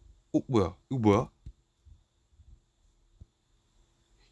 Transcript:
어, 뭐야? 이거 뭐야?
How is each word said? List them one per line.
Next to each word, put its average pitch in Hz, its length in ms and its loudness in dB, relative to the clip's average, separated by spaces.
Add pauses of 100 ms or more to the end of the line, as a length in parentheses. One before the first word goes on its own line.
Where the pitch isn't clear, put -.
(340)
어, - 140 0
뭐야? 101 280 0 (140)
이거 135 100 -6
뭐야? 104 180 4 (3250)